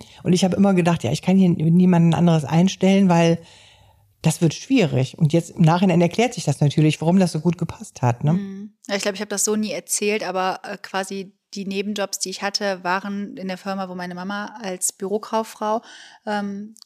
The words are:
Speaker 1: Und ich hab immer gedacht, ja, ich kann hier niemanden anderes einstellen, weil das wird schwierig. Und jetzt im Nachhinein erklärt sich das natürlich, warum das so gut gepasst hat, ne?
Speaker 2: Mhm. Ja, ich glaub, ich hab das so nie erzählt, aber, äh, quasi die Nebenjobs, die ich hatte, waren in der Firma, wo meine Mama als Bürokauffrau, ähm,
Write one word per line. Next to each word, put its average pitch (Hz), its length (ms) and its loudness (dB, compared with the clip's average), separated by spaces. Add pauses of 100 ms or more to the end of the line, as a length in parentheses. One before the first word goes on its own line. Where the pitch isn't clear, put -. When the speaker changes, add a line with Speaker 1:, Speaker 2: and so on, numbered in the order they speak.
(240)
Speaker 1:
Und - 80 2
ich 185 120 4
hab 180 80 2
immer 196 220 4
gedacht, 170 300 2
ja, - 80 -2
ich 156 100 -4
kann 185 140 2
hier 190 140 6
niemanden 170 600 4
anderes 160 320 2
einstellen, 190 640 2
weil 170 300 4 (840)
das 160 180 0
wird 165 140 2
schwierig. 139 600 0
Und 151 160 2
jetzt 170 180 0
im - 120 0
Nachhinein 175 380 4
erklärt 220 340 2
sich 170 80 -8
das - 180 -2
natürlich, 151 400 2
warum 175 200 4
das 175 100 2
so - 80 -6
gut 165 180 0
gepasst - 460 -10
hat, 123 220 0
ne? 147 80 2
Speaker 2:
Mhm. 196 400 -6 (160)
Ja, 202 80 -4
ich 196 60 -6
glaub, 202 120 -2
ich 196 60 -10
hab 208 80 -8
das 202 160 -4
so 214 100 0
nie 214 160 -2
erzählt, 208 560 -4
aber, 185 380 -2
äh, 202 120 -12
quasi 196 580 -8 (200)
die 196 120 -10
Nebenjobs, 196 520 -6
die - 120 -6
ich 190 100 -12
hatte, 202 420 -4
waren 196 540 -6
in 190 100 -10
der 185 120 -8
Firma, 190 320 -8
wo 180 40 -10
meine 180 200 -10
Mama 202 480 -10
als 185 280 -6
Bürokauffrau, 214 920 -4 (420)
ähm, 208 500 -6 (120)